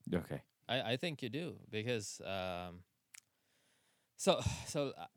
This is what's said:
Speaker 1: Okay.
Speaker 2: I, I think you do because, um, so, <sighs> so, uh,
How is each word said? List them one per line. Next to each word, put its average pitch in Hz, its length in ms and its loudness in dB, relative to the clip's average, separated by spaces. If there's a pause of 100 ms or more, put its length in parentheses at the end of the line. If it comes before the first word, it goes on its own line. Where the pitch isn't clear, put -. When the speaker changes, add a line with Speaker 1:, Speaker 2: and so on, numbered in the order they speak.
(120)
Speaker 1:
Okay. 82 300 0 (260)
Speaker 2:
I, 117 240 2
I 131 40 4
think 156 260 -2
you 123 60 2
do 135 280 -4 (140)
because, 110 540 0
um, 90 560 -2 (1400)
so, 160 240 6 (140)
<sighs> - 120 -8
so, 143 320 0
uh, - 80 -8 (100)